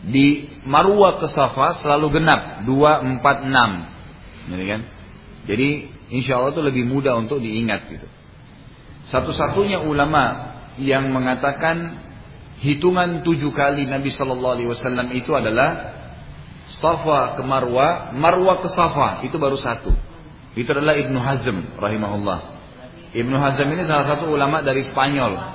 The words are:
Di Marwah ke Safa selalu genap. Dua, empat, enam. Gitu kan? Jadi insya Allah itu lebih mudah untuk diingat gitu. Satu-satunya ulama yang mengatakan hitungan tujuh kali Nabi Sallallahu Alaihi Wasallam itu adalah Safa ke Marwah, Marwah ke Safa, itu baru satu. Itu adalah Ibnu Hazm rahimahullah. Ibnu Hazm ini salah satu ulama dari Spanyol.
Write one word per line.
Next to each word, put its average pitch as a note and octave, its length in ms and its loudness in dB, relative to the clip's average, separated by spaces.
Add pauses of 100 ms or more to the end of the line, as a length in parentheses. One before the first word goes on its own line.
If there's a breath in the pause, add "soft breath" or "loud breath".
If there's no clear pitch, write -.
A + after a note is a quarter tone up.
Di C#3 500 2 (140)
Marwah F3+ 560 6
ke D#3+ 80 -2
Safa C#3 520 2
selalu D3+ 400 2
genap. C#3+ 480 2
Dua, C#3+ 320 6
empat, C3 480 0
enam. G#2+ 400 2 (600)
Gitu F2+ 200 -6
kan? G#2+ 120 -4 (680)
Jadi A#2+ 200 0 (440)
insya B2+ 280 -2
Allah C3+ 120 0
itu D#3+ 120 -4
lebih B2+ 200 0
mudah C3+ 320 2
untuk A#2 240 -2
diingat A2 480 -2
gitu. D#2+ 200 -16 (1000)
Satu-satunya E3+ 720 0
ulama D3 720 0 (240)
yang C3+ 340 0
mengatakan C#3+ 880 -2 (640)
hitungan E3+ 640 2
tujuh D3 320 0
kali C#3+ 320 2
Nabi C3+ 240 -2
Sallallahu B2+ 480 -2
Alaihi A#2+ 100 -2
Wasallam B2 460 -2
itu B2 160 -2
adalah B2 640 0 (720)
Safa C#3+ 720 0
ke - 20 -6
Marwah, B2+ 720 0
Marwah F3+ 480 4
ke F3+ 80 -6
Safa, C#3 560 2
itu D#3 140 -4
baru C#3 180 2
satu. A#2 320 -4 (640)
Itu A#2 160 -4
adalah D3 240 2
Ibnu C3+ 240 0
Hazm A#2+ 640 -4
rahimahullah. G2+ 580 -2 (760)
Ibnu B2 240 0
Hazm C#3 340 2
ini F3+ 140 -2
salah D3 180 2
satu D3 240 -2
ulama D3 320 2
dari C3+ 240 0
Spanyol. C3+ 460 0 (220)